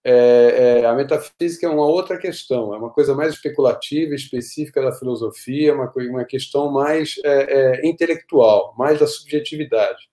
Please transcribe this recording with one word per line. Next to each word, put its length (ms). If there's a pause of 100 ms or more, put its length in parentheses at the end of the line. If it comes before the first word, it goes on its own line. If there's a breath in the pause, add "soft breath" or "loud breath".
É, 760
é, 40
a 80
metafísica 680
é 60
uma 160
outra 320
questão, 560
é 20
uma 140
coisa 240
mais 200
especulativa, 840
específica 680
da 80
filosofia, 840
uma 140
coi-, 220
uma 160
questão 480
mais, 520
é, 580
é, 40
intelectual, 880
mais 220
da 80
subjetividade, 1080